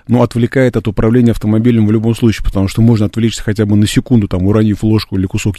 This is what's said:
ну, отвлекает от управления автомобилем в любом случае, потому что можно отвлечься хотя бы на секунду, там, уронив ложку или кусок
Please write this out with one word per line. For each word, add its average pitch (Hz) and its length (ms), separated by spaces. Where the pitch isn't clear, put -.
ну, 120 140
отвлекает 120 560
от 107 100
управления 117 440
автомобилем 110 560
в 104 60
любом 113 220
случае, 110 300
потому 95 240
что - 140
можно 110 240
отвлечься 110 360
хотя 107 220
бы 104 100
на 104 120
секунду, 113 420
там, 90 160
уронив 104 400
ложку 107 320
или 95 80
кусок 107 220